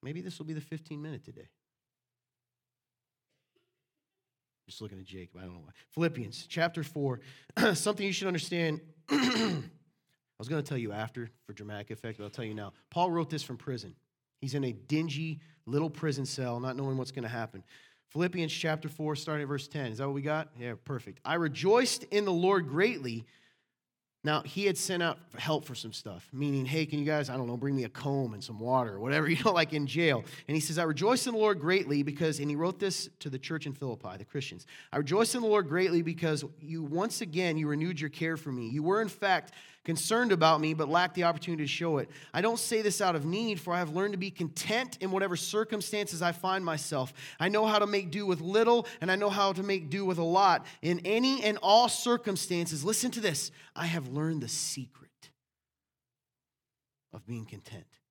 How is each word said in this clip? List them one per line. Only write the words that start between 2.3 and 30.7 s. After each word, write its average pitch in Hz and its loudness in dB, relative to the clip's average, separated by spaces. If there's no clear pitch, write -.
Just - -16
looking 101 -12
at 95 -16
Jacob, 92 -16
I 92 -16
don't 90 -12
know 87 -18
why. 71 -20
Philippians 139 -2
chapter 170 0
four, 139 -4
<clears throat> - 2
something 208 0
you 196 0
should 190 -2
understand. 165 -2
<clears throat> - -20
I 226 2
was 110 -10
gonna 151 -2
tell 139 -4
you 113 -4
after 113 -8
for 107 -16
dramatic 104 -12
effect, 110 -10
but 104 -12
I'll 104 -8
tell 117 -10
you 110 -6
now. 104 -10
Paul 175 2
wrote 165 0
this 147 -4
from 123 -10
prison. 110 -8
He's 135 -6
in 139 0
a 123 -2
dingy 156 -2
little 147 0
prison 139 -2
cell, 123 -4
not 127 -4
knowing 135 -2
what's 131 -6
gonna 120 -6
happen. 113 -6
Philippians 175 -2
chapter 156 -2
four, 151 -4
starting 147 -4
at 139 -6
verse 139 -6
ten. 131 -6
Is 110 -10
that 135 -2
what 139 -2
we 139 -4
got? 151 -2
Yeah, 120 -8
perfect. 117 -10
"I 139 0
rejoiced 175 4
in 208 0
the 190 2
Lord 180 4
greatly." 139 0
Now, 151 4
he 190 -2
had 196 4
sent 180 0
out 170 0
help 156 0
for 131 -10
some 113 -10
stuff, 90 -12
meaning, 139 0
"Hey, 156 0
can 151 -4
you 143 0
guys, 147 0
I 127 -4
don't 127 -2
know, 120 -4
bring 139 -2
me 127 0
a 110 -6
comb 139 -2
and 101 -12
some 107 -12
water," 120 2
or 98 -10
whatever, 143 2
<laughs> - 4
you 156 2
know, 208 4
like 165 4
in 147 0
jail. 139 2
And 147 0
he 160 2
says, 151 -2